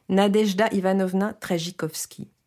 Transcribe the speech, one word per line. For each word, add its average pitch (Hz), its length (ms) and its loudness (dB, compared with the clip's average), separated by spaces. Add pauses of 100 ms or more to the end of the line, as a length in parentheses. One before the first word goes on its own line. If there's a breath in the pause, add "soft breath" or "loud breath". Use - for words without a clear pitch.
Nadejda 202 640 2
Ivanovna 190 600 0
Trajikovski. - 960 -8 (180)